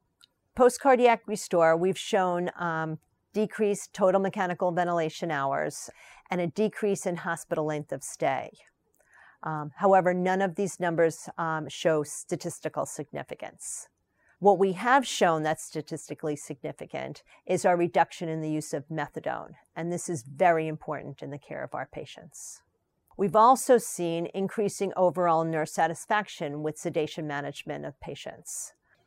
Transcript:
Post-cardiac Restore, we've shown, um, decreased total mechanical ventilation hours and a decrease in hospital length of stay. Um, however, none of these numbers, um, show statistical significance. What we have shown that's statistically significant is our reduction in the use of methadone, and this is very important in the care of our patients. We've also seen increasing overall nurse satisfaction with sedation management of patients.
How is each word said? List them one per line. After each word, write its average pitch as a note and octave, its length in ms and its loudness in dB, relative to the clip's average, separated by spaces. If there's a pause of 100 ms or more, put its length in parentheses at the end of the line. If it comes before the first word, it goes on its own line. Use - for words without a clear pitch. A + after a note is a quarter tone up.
(560)
Post-cardiac B3 720 6
Restore, E3+ 500 4
we've F#3 220 2
shown, F3+ 640 0
um, D#3+ 400 -4 (340)
decreased G#3 600 -2
total F#3+ 280 4
mechanical F3+ 500 -2
ventilation E3+ 600 -2
hours C#3+ 580 -4 (400)
and F3+ 100 -2
a F3 60 0
decrease G3 600 -2
in F3 80 -2
hospital D#3+ 500 -4
length D3+ 260 -6
of C#3 120 -8
stay. C3+ 480 -4 (920)
Um, D#3 360 -6
however, F#3 360 6
none F#3 300 0
of F#3 100 -2
these G3 260 -4
numbers, E3 480 2 (120)
um, D#3+ 280 -2
show D#3 360 0
statistical - 840 -6
significance. - 1000 -12 (500)
What F#3+ 220 4
we F#3+ 140 2
have A#3+ 340 4
shown D#3+ 340 2
that's D#3 220 -2
statistically D3+ 720 -8
significant C#3+ 880 -12 (240)
is F#3 180 0
our F3+ 120 6
reduction F3 520 0
in D#3+ 120 -4
the D#3 100 -4
use D3+ 220 -4
of C#3+ 160 -8
methadone, C#3+ 640 -8 (220)
and E3+ 160 -6
this F3 160 -6
is E3 160 -6
very D#3+ 440 2
important D3+ 560 -8
in C#3 80 -10
the C#3+ 80 -10
care C#3 240 -12
of B2+ 100 -10
our C3 180 -8
patients. - 680 -16 (560)
We've F#3 180 0
also B3 440 8
seen E3+ 560 -2
increasing G3 600 -2
overall E3+ 500 4
nurse D#3 280 -2
satisfaction E3 880 -2
with D3+ 160 -4
sedation D#3 480 -4
management C#3+ 600 -8
of C#3+ 160 -14
patients. - 720 -14 (320)